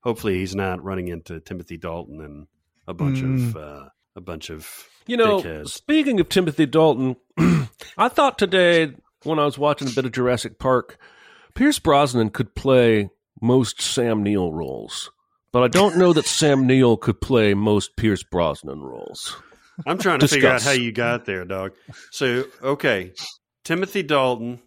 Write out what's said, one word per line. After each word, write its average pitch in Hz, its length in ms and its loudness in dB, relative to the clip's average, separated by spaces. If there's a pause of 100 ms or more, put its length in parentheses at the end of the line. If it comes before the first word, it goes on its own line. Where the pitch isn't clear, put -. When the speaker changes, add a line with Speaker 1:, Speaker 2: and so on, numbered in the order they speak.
Speaker 1:
Hopefully 110 360 -4
he's 92 180 -4
not 92 280 -4
running 92 240 -8
into 85 320 -12
Timothy 87 380 -14
Dalton 82 440 -12
and 73 260 -18 (400)
a 92 60 -10
bunch 135 260 -4
Speaker 2:
Mm. 131 300 -2
Speaker 1:
of, 107 80 -8
uh, 73 320 -18 (260)
a 98 60 -18
bunch 87 280 -14
of - 380 -16 (200)
Speaker 3:
You 240 100 -4
know, 214 240 2
Speaker 1:
dickheads. 78 280 -10
Speaker 3:
speaking 285 500 0
of 165 100 2
Timothy 165 360 2
Dalton, 131 500 2 (120)
<clears throat> - 100 -14 (600)
I 226 120 2
thought 269 280 2
today 170 560 4 (300)
when 156 160 -2
I 147 60 4
was 139 120 -2
watching 143 300 0
a 127 40 -4
bit 127 140 -2
of 120 60 -4
Jurassic 123 480 -2
Park, 127 380 0 (580)
Pierce 285 240 2
Brosnan 131 500 2
could - 260 -6
play 117 540 4 (320)
most 120 400 2
Sam 113 420 -2
Neill 98 300 0
roles, 65 580 -10 (400)
but 123 120 2
I 127 40 4
don't 175 300 2
know 180 160 6
that 151 120 2
Sam 139 420 2
Neill 123 300 6
could - 220 -4
play 110 360 2
most 104 420 0
Pierce 104 260 0
Brosnan 76 580 -4
roles. 62 540 -14 (520)
Speaker 1:
I'm 170 100 -2
trying 170 220 0
to 139 80 4
figure 131 220 4
out 127 100 2
Speaker 3:
Discuss. 135 180 0
Speaker 1:
how 123 40 0
you 117 120 -4
got 117 320 -2
there, 92 180 -6
dog. 95 300 -8 (380)
So, 127 340 -2 (180)
okay, 123 480 -2 (540)
Timothy 185 380 -4
Dalton 123 640 -2